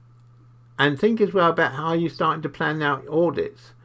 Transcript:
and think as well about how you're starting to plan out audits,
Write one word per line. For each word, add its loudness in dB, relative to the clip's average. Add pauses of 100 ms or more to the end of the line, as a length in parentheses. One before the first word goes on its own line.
(760)
and 2
think 2
as 2
well 4
about 0
how -4
you're 0
starting -2
to -6
plan -4
out -2
audits, -2 (140)